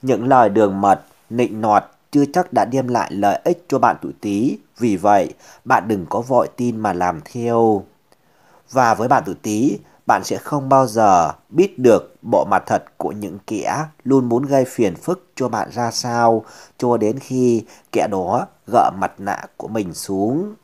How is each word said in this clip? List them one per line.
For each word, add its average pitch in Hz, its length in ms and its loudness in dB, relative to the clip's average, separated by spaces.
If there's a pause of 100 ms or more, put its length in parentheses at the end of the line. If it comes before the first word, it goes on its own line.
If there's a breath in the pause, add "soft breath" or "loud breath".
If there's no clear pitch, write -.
Những 131 260 0
lời 127 220 6
đường 98 320 2
mật, 98 200 4 (280)
nịnh 110 320 -2
nọt 107 220 4 (280)
chưa 143 220 2
chắc 180 200 -2
đã 107 120 2
đem 127 220 -4
lại 120 240 -2
lợi 101 320 0
ích 175 240 -2
cho 135 120 0
bạn 117 220 2
tuổi 76 100 -10 (100)
Tý, 107 360 -2 (200)
vì 107 200 0
vậy 98 360 2 (320 soft breath)
bạn 110 220 0
đừng 98 220 -2
có - 120 -4
vội 123 340 0
tin 120 220 -4
mà 107 160 -2
làm 90 320 -4
theo. 117 580 0 (880 soft breath)
Và 123 220 2
với 110 140 -2
bạn 123 180 2
tuổi 92 160 -8
Tý, 110 360 -2 (300 soft breath)
bạn 101 160 2
sẽ 98 140 -6
không 135 320 -6
bao 131 180 4
giờ 98 440 2 (180)
biết 185 300 0
được 117 420 4
bộ - 240 0
mặt 95 200 0
thật 104 180 -2 (140)
của - 140 -6
những 101 260 -10 (100)
kẻ 110 380 -6 (180)
luôn 127 260 2
muốn 123 160 0
gây 135 200 2
phiền 104 300 -2
phức - 400 -8
cho 123 140 -4
bạn 110 220 -6
ra 117 200 -4
sao, 120 540 0 (320 loud breath)
cho 120 200 2
đến 110 220 -2
khi 123 440 0 (280 soft breath)
kẻ 95 200 -2
đó 95 360 -2 (240)
gỡ 110 280 4
mặt 92 180 -2
nạ 98 280 -8 (120)
của - 100 -12
mình 98 260 -6
xuống. 123 720 -4